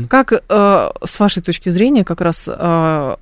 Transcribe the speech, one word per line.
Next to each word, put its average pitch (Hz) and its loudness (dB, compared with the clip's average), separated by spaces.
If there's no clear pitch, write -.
Как, 262 2
э, - 2
с - -10
вашей 196 2
точки 175 -6
зрения, 214 2
как 170 -6
раз, 170 -4
э, 160 -2